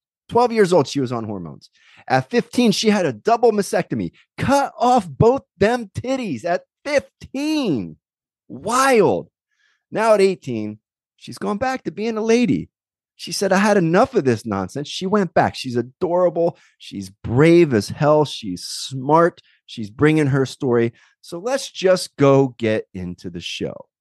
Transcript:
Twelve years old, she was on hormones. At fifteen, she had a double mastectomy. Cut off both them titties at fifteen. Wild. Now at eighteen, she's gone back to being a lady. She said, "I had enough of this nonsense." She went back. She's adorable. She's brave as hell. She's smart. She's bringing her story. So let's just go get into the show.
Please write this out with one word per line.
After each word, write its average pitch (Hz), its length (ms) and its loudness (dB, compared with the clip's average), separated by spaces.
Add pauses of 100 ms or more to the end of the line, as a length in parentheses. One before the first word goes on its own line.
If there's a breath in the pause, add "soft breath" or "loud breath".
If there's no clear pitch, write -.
(280)
Twelve 240 220 2
years 208 220 2
old, 151 160 4
she 139 120 -6
was 127 120 -4
on 113 120 -6
hormones. 90 460 -12 (380 soft breath)
At 131 220 0
fifteen, 240 420 2
she 220 180 0
had 196 140 2
a 135 80 -2
double 226 400 2
mastectomy. 143 600 -4 (260 soft breath)
Cut 277 400 0
off 240 280 2
both 220 360 2 (160)
them 226 360 -2
titties 233 500 -6
at 175 200 -4 (200)
fifteen. 190 1120 -4 (500)
Wild. 202 800 0 (640)
Now 220 240 2
at 202 80 4
eighteen, 113 560 -2 (380)
she's - 220 -18
gone 202 200 -6
back 262 260 -4
to - 80 -6
being 220 240 -6
a 214 60 -4
lady. 220 480 2 (440)
She - 160 -14
said, 190 220 -2
"I 185 60 4
had 208 180 2
enough 185 400 2
of 160 80 2
this 120 200 0
nonsense." 101 440 -6
She - 180 -8
went 190 280 -2
back. 120 200 2
She's 123 220 -8
adorable. 170 840 -2 (200 soft breath)
She's 95 320 -14
brave 156 640 4
as 104 180 0
hell. 151 340 2
She's 92 400 -8
smart. 147 760 0 (260)
She's 104 240 -12
bringing 151 380 2
her 135 180 0
story. 120 460 -2 (280 soft breath)
So - 180 -14
let's 254 320 -6
just 185 460 -2
go 135 420 4
get 110 340 -2
into 90 380 -10
the 87 80 -12
show. - 480 -10 (140)